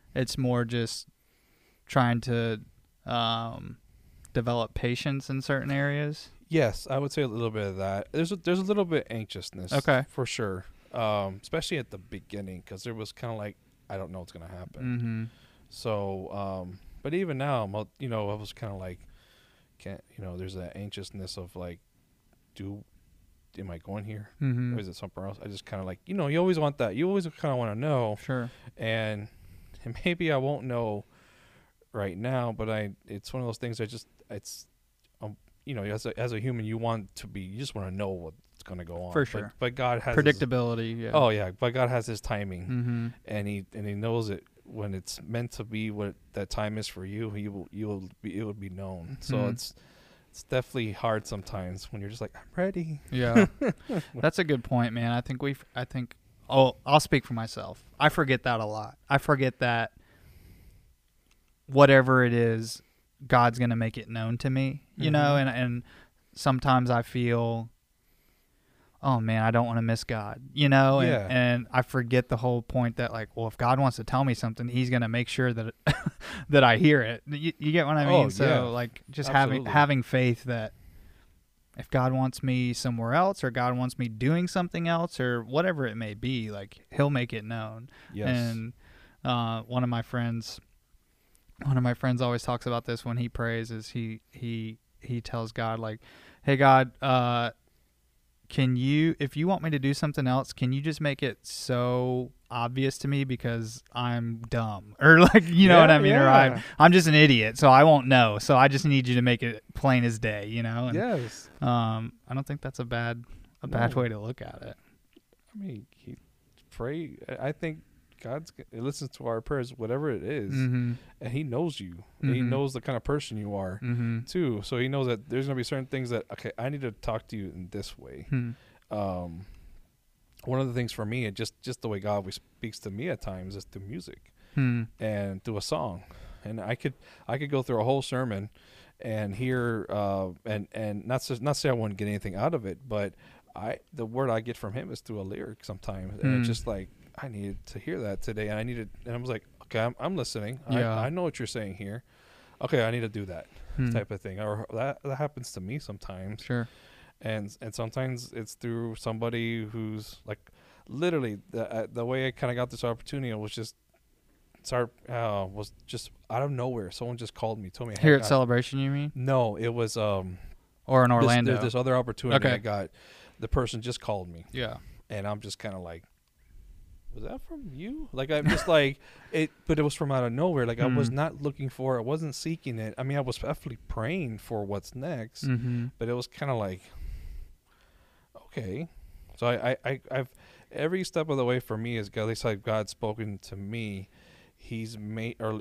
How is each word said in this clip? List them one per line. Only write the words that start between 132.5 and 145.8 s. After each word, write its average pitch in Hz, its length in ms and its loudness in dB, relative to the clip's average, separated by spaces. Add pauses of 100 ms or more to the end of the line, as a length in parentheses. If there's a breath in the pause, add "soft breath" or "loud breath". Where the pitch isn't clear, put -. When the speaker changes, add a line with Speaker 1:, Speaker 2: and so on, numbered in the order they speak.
Speaker 2:
to 104 120 -10
me 120 180 -6
at 131 120 -6
times 95 340 -10
is 95 100 -12
through 98 220 -16
music - 460 -14 (220 soft breath)
Speaker 1:
Hmm. 123 280 2 (160)
Speaker 2:
and 101 440 -4
through 110 140 -4
a 98 40 -4
song. 123 420 -4 (400 loud breath)
And 110 160 -8
I 107 160 -4
could, 131 180 -6 (340 soft breath)
I 120 120 -2
could 147 120 -6
go 135 120 2
through 117 160 0
a 107 40 2
whole 131 200 2
sermon 110 460 -4 (500 soft breath)
and 107 360 -4
hear, 120 540 -2
uh, 98 400 -2 (160)
and, 107 280 -4
and 107 340 -6
not 127 200 -2
s-, 120 140 -4
not 143 160 0
say 151 120 0
I 127 40 4
wouldn't 110 240 -2
get 104 100 -2
anything 101 280 -4
out 127 180 0
of 120 140 -4
it, 90 200 -8
but 104 260 -2 (420 soft breath)
I, 107 240 -6 (140)
the 120 120 -6
word 123 240 -2
I 113 120 2
get 117 160 -8
from 101 160 -8
him 131 180 -8
is 117 100 -12
through 107 200 -10
a - 20 -6
lyric 104 420 -10
sometimes. 98 560 -10